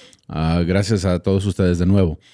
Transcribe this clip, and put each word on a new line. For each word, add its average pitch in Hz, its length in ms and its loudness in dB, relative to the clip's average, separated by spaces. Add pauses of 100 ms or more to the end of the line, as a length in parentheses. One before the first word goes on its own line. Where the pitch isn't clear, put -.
(280)
Ah, 80 360 0
gracias 92 400 -2
a 87 140 0
todos 98 280 0
ustedes 90 340 0
de 87 60 0
nuevo. 92 340 2 (140)